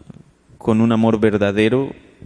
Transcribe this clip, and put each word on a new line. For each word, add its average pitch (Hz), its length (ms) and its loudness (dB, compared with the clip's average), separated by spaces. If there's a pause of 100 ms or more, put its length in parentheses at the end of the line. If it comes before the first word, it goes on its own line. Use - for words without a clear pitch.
(580)
con 110 240 0
un 117 100 2
amor 113 280 0
verdadero, 107 760 0 (300)